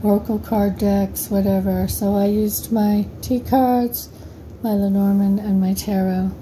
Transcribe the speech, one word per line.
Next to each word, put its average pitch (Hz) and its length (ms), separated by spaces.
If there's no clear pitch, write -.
Oracle 208 360
card 202 400
decks, 196 500
whatever. 190 580
So 202 280
I 202 100
used 208 460
my 208 340
T 254 180
cards, 247 720
my 220 80
Lenormand, 196 680
and 196 220
my 190 120
tarot. 190 580